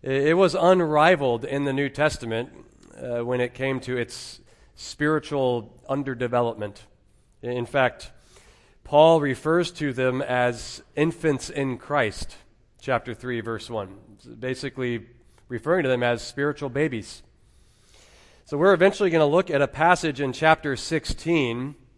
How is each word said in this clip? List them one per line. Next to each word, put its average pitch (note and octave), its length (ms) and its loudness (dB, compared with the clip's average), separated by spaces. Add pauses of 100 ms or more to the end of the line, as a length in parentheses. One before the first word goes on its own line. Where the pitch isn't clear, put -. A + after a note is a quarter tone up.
It, C3+ 260 0
it E3 60 4
was F3 200 4
unrivaled D#3 920 4
in C#3 180 -4
the C#3 80 -2
New C#3 160 -2
Testament, B2 640 -2 (460)
uh, A#2+ 260 -6
when B2 200 -2
it B2 100 -2
came C3 260 -4
to B2 200 -4
its - 420 -10 (340)
spiritual C#3+ 1120 -2
underdevelopment. A#2+ 920 -2 (680)
In A#2+ 240 -4
fact, - 440 -2 (760)
Paul D#3 360 8
refers D#3 520 0
to C#3+ 200 -4
them B2+ 300 0
as B2 600 -2 (120)
infants D#3 560 -2
in C3+ 260 -4
Christ, - 640 -4 (420)
chapter B2 320 -4
three, A#2+ 300 -6
verse A2 260 -8
one. G2 300 -8 (400)
Basically B2+ 680 -6 (400)
referring D#3 340 -2
to C3+ 80 0
them B2 120 2
as A#2+ 200 0
spiritual C#3+ 480 -4
babies. B2+ 520 -4 (1200)
So D3 100 -6
we're F3+ 160 6
eventually F#3+ 380 4
gonna D#3+ 160 4
look F3 240 2
at C#3+ 100 0
a C#3 80 2
passage D#3+ 500 2
in C#3 140 -2
chapter D3+ 420 2
sixteen C#3+ 1000 -2 (240)